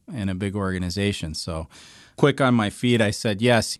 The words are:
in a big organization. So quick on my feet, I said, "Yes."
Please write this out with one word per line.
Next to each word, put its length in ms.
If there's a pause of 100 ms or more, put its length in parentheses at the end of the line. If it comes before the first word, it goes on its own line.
(100)
in 200
a 40
big 220
organization. 760
So 340 (480)
quick 240
on 140
my 160
feet, 320
I 80
said, 320
"Yes." 380